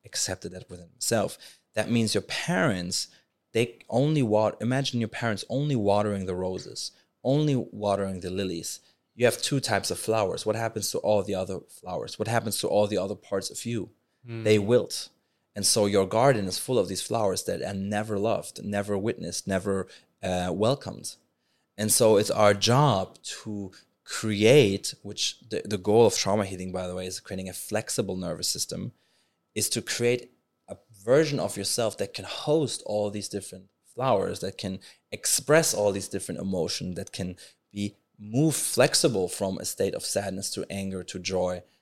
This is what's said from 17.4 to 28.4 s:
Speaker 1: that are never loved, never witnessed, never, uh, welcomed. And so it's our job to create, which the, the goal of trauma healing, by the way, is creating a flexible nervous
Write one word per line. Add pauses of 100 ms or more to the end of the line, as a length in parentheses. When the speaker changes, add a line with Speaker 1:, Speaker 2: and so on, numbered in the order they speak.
Speaker 1:
that
are
never
loved,
never
witnessed,
never, (340)
uh,
welcomed. (600)
And
so
it's
our
job (260)
to (320)
create,
which (100)
the,
the
goal
of
trauma
healing,
by
the
way,
is
creating
a
flexible
nervous